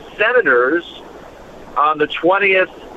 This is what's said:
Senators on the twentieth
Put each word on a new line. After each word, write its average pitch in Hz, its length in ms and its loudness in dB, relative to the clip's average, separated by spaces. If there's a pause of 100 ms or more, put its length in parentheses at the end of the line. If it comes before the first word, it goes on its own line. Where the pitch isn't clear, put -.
(160)
Senators 170 840 2 (760)
on 151 220 2
the 147 100 0
twentieth 190 600 0 (280)